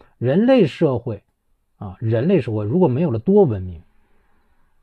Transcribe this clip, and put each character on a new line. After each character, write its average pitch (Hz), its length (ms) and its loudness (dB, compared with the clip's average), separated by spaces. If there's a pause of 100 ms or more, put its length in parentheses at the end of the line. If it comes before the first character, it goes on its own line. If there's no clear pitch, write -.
(180)
人 143 260 2
类 247 220 4
社 135 320 0
会 110 240 -10 (540)
啊， 98 240 -14
人 113 280 -2
类 180 140 2
社 113 100 -8
会 107 140 -4
如 131 120 -2
果 185 80 2
没 127 140 0
有 170 100 -2
了 110 80 -2
多 196 260 4
文 104 180 -2
明， 87 200 -14 (1000)